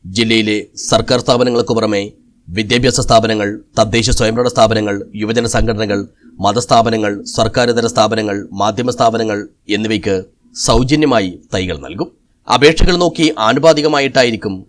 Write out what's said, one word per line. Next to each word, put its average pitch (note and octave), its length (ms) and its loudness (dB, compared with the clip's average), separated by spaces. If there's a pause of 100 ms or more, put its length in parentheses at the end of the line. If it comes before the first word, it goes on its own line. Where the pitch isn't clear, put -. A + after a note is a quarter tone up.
ജില്ലയിലെ G#2+ 540 0 (300)
സർക്കാർ A#2+ 360 0
സ്ഥാപനങ്ങൾക്ക് B2 520 0
പുറമെ G#2 260 -2 (520)
വിദ്യാഭ്യാസ A#2+ 440 0
സ്ഥാപനങ്ങൾ, A2 480 2 (300)
തദ്ദേശ A2+ 320 0
സ്വയംഭരണ A#2 380 0
സ്ഥാപനങ്ങൾ, G#2+ 640 0 (100)
യുവജന A2+ 340 -2
സംഘടനകൾ, A2 460 0 (440)
മതസ്ഥാപനങ്ങൾ, A2 800 0 (120)
സർക്കാരിതര A#2 500 0
സ്ഥാപനങ്ങൾ, G#2+ 500 -2 (240)
മാധ്യമ A2 360 -2
സ്ഥാപനങ്ങൾ A2+ 420 0 (380)
എന്നിവയ്ക്ക് G#2+ 380 -2 (520)
സൗജന്യമായി B2+ 640 2 (240)
തൈകൾ F#2 300 -4
നൽകും. F#2+ 280 -8 (420)
അപേക്ഷകൾ E3 420 4
നോക്കി E3+ 420 2
ആനുപാതികമായിട്ടായിരിക്കും C3 1160 2 (140)